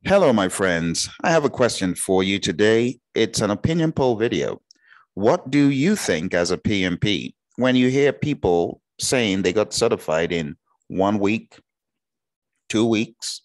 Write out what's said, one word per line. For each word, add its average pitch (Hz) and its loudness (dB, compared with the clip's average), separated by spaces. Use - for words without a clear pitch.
Hello, 180 4
my 92 2
friends. 85 -2
I 180 0
have 156 2
a 120 2
question 107 0
for 95 0
you 98 -2
today. 110 0
It's - -2
an 104 0
opinion 160 -2
poll 127 0
video. 95 -4
What 131 0
do 143 4
you 151 0
think 90 -2
as 87 2
a 82 0
P 98 0
M 90 -2
P 92 -2
when 127 2
you 127 4
hear 139 2
people 92 -2
saying 104 0
they 90 0
got 104 0
certified 85 0
in 80 -4
one 95 0
week, 104 -4
two 110 0
weeks - -4